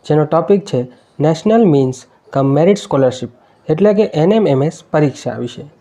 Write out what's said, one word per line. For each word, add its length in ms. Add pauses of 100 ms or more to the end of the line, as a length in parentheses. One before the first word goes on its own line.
જેનો 200
ટોપિક 400
છે 140 (400)
નેશનલ 460
મીન્સ 400 (280)
કમ 120
મેરિટ 320
સ્કોલરશિપ, 520 (380)
એટલે 260
કે 100
એન 280
એમ 160
એમ 160
એસ 280
પરીક્ષા 460
વિશે 260 (180)